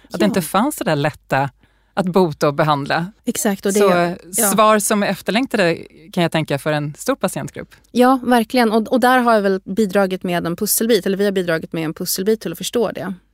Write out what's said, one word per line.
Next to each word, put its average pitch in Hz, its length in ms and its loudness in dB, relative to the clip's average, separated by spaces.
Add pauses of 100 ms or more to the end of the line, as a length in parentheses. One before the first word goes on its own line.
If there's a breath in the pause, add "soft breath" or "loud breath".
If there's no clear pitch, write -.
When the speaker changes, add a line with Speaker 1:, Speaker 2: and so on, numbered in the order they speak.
(120)
Speaker 1:
det 185 80 -10
Speaker 2:
Ja. 214 60 2
Speaker 1:
inte 196 160 0
fanns 226 340 -2
det - 80 -8
där 170 120 0
lätta 143 540 -2 (440)
att 190 120 -2
bota 170 420 2
och 147 60 0
behandla. 151 580 0 (140)
Speaker 2:
Exakt, 214 400 -2
och 196 80 0
det 202 60 2
Speaker 1:
Så, 175 360 2 (260)
Speaker 2:
ja. 202 100 2
Speaker 1:
svar 214 280 4
som 208 240 0
är 185 40 0
efterlängtade, 202 680 0 (360)
kan 175 100 2
jag 160 80 0
tänka, 151 280 -2
för 156 120 -2
en 147 260 -4
stor - 180 -2
patientgrupp. - 600 -8 (160)
Speaker 2:
Ja, 254 320 4
verkligen. 233 480 2
Och, 220 200 0
och 254 80 2
där 254 180 4
har 240 160 4
jag 214 80 4
väl 196 240 0
bidragit 190 580 0
med 175 240 -2
en 170 80 -4
pusselbit, 220 500 0
eller 196 120 0
vi 202 80 0
har 202 60 0
bidragit 175 420 -4
med 165 120 -4
en 160 80 -6
pusselbit 190 480 -2
till 165 100 -8
att 165 60 -12
förstå 208 340 -2
det. 190 220 -8 (200)